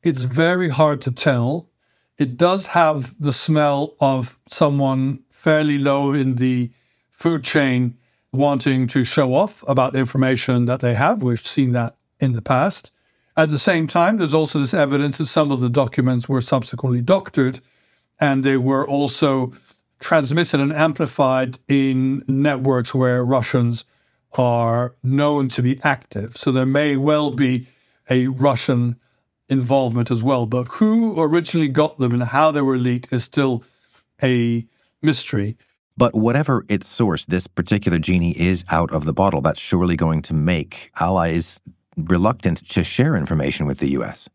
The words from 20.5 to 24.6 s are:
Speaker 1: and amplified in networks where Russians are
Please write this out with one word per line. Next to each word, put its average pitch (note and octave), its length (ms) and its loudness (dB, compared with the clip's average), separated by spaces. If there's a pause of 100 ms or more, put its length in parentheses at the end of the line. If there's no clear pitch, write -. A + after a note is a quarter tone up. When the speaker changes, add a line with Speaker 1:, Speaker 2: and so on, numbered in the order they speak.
Speaker 1:
and C#3 140 0
amplified C3+ 840 -2 (120)
in C3+ 580 0
networks C3+ 680 0
where B2 300 2
Russians B2 640 0 (480)
are A#2+ 680 0